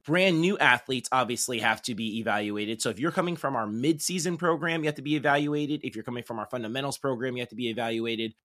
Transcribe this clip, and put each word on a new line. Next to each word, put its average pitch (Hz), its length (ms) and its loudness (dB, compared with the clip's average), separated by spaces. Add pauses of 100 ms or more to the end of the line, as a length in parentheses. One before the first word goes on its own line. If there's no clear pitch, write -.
Brand 175 360 4
new 190 160 4
athletes 127 540 4
obviously 123 480 0
have 110 240 2
to 123 120 -4
be 110 240 -4
evaluated. 107 600 -2
So 127 80 0
if 98 100 -6
you're 160 120 0
coming 175 240 0
from 139 200 -2
our 113 120 0
midseason 160 720 0
program, 165 440 0
you 151 40 2
have 147 80 0
to 135 80 -10
be 147 120 0
evaluated. 147 680 2
If 127 120 -6
you're 107 80 -8
coming 120 200 -6
from 113 160 -6
our 104 80 -6
fundamentals 127 500 -4
program, 127 400 -2
you 123 40 -4
have 120 80 -6
to 110 60 -14
be 120 140 -2
evaluated. 113 640 -2 (120)